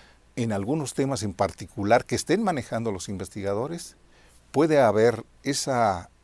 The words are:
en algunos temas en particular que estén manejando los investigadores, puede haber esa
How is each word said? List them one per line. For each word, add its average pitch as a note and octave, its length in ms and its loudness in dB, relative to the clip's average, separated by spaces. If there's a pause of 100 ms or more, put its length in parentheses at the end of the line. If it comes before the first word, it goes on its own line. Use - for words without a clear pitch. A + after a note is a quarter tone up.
(340)
en A#2 180 -2
algunos B2 400 -2
temas C3+ 300 -2
en G#2 100 -4
particular G2+ 720 0
que - 120 -2
estén F3+ 260 0
manejando A#2 500 -4
los F#2+ 160 -8
investigadores, G2+ 880 -6 (540)
puede D3+ 300 4
haber A2+ 440 4 (200)
esa A#2+ 640 0 (140)